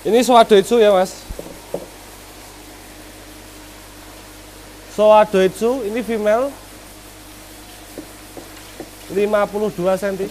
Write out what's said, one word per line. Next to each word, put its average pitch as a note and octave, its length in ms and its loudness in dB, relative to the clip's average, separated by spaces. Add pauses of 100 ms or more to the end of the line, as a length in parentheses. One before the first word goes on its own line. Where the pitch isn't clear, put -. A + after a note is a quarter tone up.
Ini A3+ 240 0
Swadoitsu A3+ 560 4
ya, G#3 160 4
Mas. F#3 160 -2 (3750)
Swadoitsu, G#3+ 880 2
ini A3 160 -6
female. A3 480 -4 (2750)
Lima G#3 320 0
puluh G#3 240 -6
dua F#3 320 -4
senti. G3 300 -6